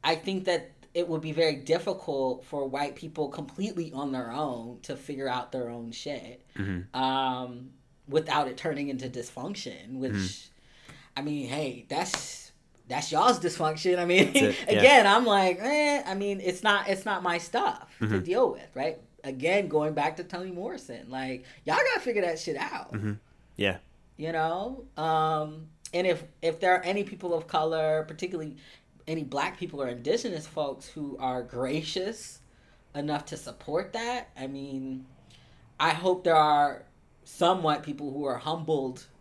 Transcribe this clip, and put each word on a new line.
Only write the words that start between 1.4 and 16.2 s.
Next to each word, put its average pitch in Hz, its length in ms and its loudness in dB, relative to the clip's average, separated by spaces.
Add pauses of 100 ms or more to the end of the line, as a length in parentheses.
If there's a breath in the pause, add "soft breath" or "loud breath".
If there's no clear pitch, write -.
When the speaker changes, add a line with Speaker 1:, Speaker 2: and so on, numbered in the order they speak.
Speaker 1:
difficult 135 880 -2
for 139 220 -4
white 143 280 -4
people 151 340 -6
completely 170 640 -6
on 139 180 -4
their 120 200 -4
own 123 520 -4
to - 120 -8
figure 135 320 -6
out 123 240 -4
their 123 180 -4
own 117 220 -10
shit, 123 500 -10 (160)
Speaker 2:
Mm-hmm. 95 420 -6
Speaker 1:
um, 127 720 -2 (380)
without 151 400 2
it 127 100 -8
turning 143 320 -2
into 131 200 -4
dysfunction, 123 840 -10
which, 131 180 -4
Speaker 2:
Mm-hmm. 95 380 -4 (680 loud breath)
Speaker 1:
I 139 60 -6
mean, 147 260 -4
hey, 131 420 -4
that's, - 600 -6 (360)
that's 135 240 -4
y'all's 202 280 6
dysfunction. 165 600 0
I 175 60 0
mean, 180 280 8
Speaker 2:
That's - 40 4
it, - 240 4
Speaker 1:
<laughs> - 80 -4
Speaker 2:
yeah. 214 100 4
Speaker 1:
again, 254 280 12
I'm 233 180 6
like, 190 360 4
eh, 294 440 2
I 190 100 -4
mean, 196 260 -2